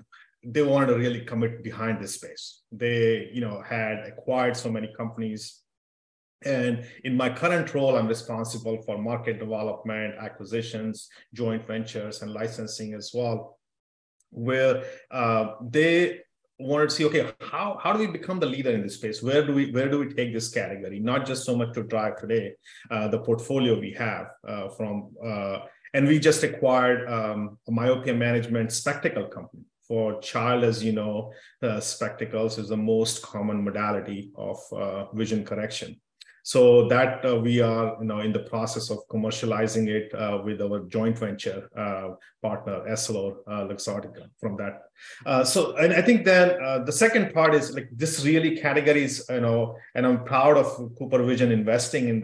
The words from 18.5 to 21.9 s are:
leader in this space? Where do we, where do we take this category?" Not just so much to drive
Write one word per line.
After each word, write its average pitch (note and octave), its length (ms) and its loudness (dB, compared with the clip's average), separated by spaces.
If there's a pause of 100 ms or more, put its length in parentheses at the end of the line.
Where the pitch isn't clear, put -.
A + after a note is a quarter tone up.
leader C3 160 -2
in G#2+ 100 0
this G2 140 -6
space? A2 280 -8
Where C#3+ 240 4
do C#3+ 60 2
we, C#3 180 2
where C3 180 0
do D3 100 0
we C3+ 140 -4
take A#2+ 200 -2
this A2+ 160 -4
category?" G2 500 -6
Not B2 260 0
just - 200 -4
so B2 100 0
much A#2 200 -2
to A2+ 80 -4
drive G#2+ 360 -2